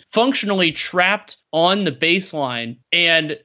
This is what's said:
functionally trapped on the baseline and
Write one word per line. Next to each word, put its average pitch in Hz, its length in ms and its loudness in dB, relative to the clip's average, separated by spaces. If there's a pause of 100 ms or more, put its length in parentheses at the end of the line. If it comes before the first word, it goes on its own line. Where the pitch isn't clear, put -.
(120)
functionally 202 600 0
trapped 185 640 -2 (160)
on 180 300 2
the 160 80 0
baseline 131 840 -2 (160)
and 165 520 2